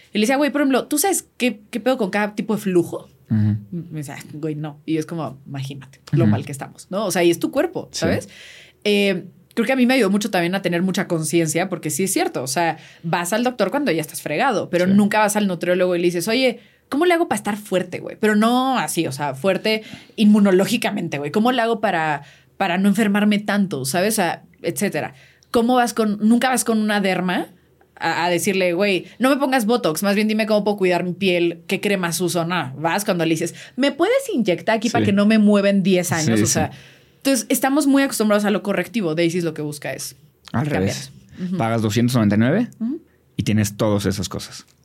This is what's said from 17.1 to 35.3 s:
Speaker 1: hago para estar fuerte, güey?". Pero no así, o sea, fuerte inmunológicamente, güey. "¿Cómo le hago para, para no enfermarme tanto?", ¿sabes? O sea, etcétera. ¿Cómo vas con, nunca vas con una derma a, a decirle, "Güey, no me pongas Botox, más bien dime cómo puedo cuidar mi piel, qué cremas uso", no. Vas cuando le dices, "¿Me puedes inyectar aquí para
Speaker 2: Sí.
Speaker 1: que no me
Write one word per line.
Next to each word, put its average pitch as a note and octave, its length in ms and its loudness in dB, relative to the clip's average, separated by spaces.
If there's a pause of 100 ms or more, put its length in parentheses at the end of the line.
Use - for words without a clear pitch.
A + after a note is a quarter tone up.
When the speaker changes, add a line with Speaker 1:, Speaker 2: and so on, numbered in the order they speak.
Speaker 1:
hago E4 120 0
para A3+ 100 -2
estar G#3 200 -4
fuerte, F#3 440 -4
güey?". - 180 -12
Pero G#3+ 160 2
no B3 420 2
así, D#3 300 -2
o C3+ 40 -6
sea, C#3 220 -4
fuerte G3 480 -2 (540)
inmunológicamente, G3 840 2
güey. D3 140 -6
"¿Cómo A3 200 2
le B3+ 100 0
hago A3+ 180 0
para, D#3+ 440 -2 (340)
para F#3 200 0
no G3 120 2
enfermarme G#3 500 2
tanto?", G3 460 -2
¿sabes? F#3 300 0
O - 20 -4
sea, F3 260 -2 (180)
etcétera. D#3 520 -4 (380)
¿Cómo A#3+ 240 2
vas A#3+ 180 2
con, G#3+ 280 0
nunca A#3+ 280 4
vas B3+ 160 0
con A3 140 0
una G#3+ 220 0
derma F#3 460 0 (500)
a, E3 280 -2
a F3+ 40 2
decirle, F3+ 440 0
"Güey, F#3 320 0 (140)
no B3+ 100 2
me C#4+ 80 2
pongas C4 280 0
Botox, G3+ 380 0
más G3+ 120 2
bien G#3+ 120 2
dime G#3+ 180 0
cómo G#3 180 2
puedo G#3 140 0
cuidar F3+ 260 2
mi F3+ 100 -4
piel, F3 540 0
qué F#3+ 140 -2
cremas F3+ 400 -2
uso", E3+ 240 -2
no. E3 320 -4
Vas E3 280 -2
cuando F3 200 0
le D#3+ 60 2
dices, D#3+ 240 -4 (200)
"¿Me C#4 160 2
puedes F#4 240 2 (180)
inyectar A#3 440 0
aquí A3+ 120 -2
para A3+ 160 0
Speaker 2:
Sí. G3+ 60 2
Speaker 1:
que G3 40 2
no G3+ 100 4
me A3 140 4